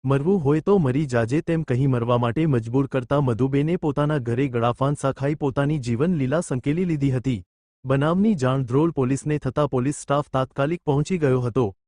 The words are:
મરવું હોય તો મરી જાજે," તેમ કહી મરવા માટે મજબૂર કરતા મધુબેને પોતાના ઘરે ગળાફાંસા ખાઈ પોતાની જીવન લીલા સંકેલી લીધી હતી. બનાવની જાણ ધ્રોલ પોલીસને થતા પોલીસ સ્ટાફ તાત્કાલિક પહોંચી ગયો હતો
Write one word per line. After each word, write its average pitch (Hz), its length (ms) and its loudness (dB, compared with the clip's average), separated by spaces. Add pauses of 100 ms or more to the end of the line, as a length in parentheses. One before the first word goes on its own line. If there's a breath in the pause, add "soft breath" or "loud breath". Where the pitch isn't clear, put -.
મરવું 139 400 0
હોય 151 160 2
તો 196 180 2
મરી 143 280 2
જાજે," 123 340 0
તેમ 165 220 -2
કહી 135 240 0
મરવા 120 320 2
માટે 120 280 0
મજબૂર 127 400 0
કરતા 135 340 -2
મધુબેને 135 560 0
પોતાના 147 420 0
ઘરે 120 300 -2
ગળાફાંસા 127 640 0
ખાઈ 143 220 -2
પોતાની 147 440 -2
જીવન 123 360 0
લીલા 143 260 0
સંકેલી 156 440 -2
લીધી 143 260 0
હતી. 127 340 -2 (400)
બનાવની 160 500 2
જાણ 131 280 0
ધ્રોલ 135 280 2
પોલીસને 143 480 -2
થતા 143 280 -2
પોલીસ 135 280 -2
સ્ટાફ 143 380 -2
તાત્કાલિક 139 540 -2
પહોંચી 151 320 0
ગયો 131 220 2
હતો 120 360 -2 (120)